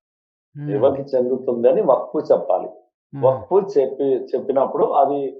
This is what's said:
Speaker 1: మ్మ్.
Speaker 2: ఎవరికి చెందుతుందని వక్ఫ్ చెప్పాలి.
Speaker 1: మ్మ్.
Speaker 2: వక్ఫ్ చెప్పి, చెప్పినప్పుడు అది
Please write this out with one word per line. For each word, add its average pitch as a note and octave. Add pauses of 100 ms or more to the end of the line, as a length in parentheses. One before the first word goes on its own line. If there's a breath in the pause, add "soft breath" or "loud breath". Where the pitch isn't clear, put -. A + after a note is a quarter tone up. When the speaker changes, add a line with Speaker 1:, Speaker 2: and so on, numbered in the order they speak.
(600)
Speaker 1:
మ్మ్. D3
Speaker 2:
ఎవరికి C3+
చెందుతుందని B2+
వక్ఫ్ C#3+
చెప్పాలి. F2+ (460)
Speaker 1:
మ్మ్. C3+
Speaker 2:
వక్ఫ్ F3
చెప్పి, C3
చెప్పినప్పుడు C3
అది C#3